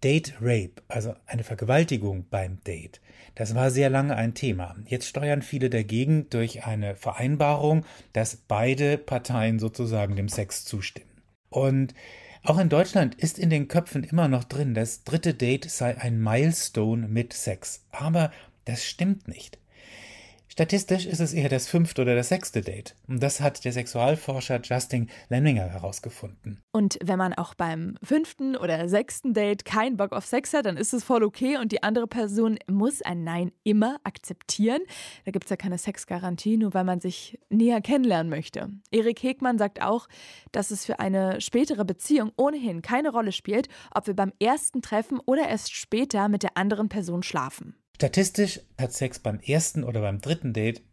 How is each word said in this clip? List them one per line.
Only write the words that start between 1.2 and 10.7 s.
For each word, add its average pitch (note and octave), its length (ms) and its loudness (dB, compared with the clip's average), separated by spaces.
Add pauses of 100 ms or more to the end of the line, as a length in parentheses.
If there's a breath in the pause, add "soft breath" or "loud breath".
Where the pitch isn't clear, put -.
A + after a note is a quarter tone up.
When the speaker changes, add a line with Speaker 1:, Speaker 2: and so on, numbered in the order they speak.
Speaker 1:
eine A#2 180 -4
Vergewaltigung A2 840 0
beim F#2+ 340 -6
Date, E2 380 -12 (320 loud breath)
das A2+ 220 -4
war C3 160 4
sehr C3+ 180 4
lange C3+ 260 2
ein A2+ 180 0
Thema. F#2 420 -4 (100)
Jetzt - 220 -6
steuern C#3+ 340 -2
viele C3 280 -2
dagegen A#2+ 600 0
durch A#2 360 -4
eine G#2 300 -4
Vereinbarung, D3 920 2 (280 loud breath)
dass A2+ 220 0
beide C3 600 2
Parteien A#2+ 600 0
sozusagen A2 580 -2
dem G2+ 140 -2
Sex - 360 -6
zustimmen. - 440 -8 (400)